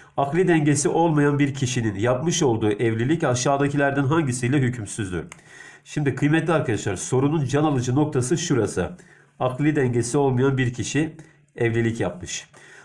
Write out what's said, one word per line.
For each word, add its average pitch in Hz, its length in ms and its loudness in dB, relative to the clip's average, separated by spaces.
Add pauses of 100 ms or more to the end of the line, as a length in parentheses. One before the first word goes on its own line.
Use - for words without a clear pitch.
(180)
Akli 151 300 0
dengesi 151 420 2
olmayan 147 500 2
bir 139 140 2
kişinin 113 420 -2
yapmış 127 480 0
olduğu 107 280 2
evlilik 120 520 0
aşağıdakilerden 143 800 0
hangisiyle 135 540 0
hükümsüzdür? 107 680 -4 (580)
Şimdi 143 320 -2
kıymetli 156 380 0
arkadaşlar, 110 420 -2
sorunun 139 500 0
can 139 180 0
alıcı 127 320 0
noktası 151 420 0
şurası. 95 540 -2 (480)
Akli 135 360 0
dengesi 123 420 0
olmayan 135 400 2
bir 127 160 0
kişi 151 420 -4 (400)
evlilik 113 440 0
yapmış. - 500 -8 (360)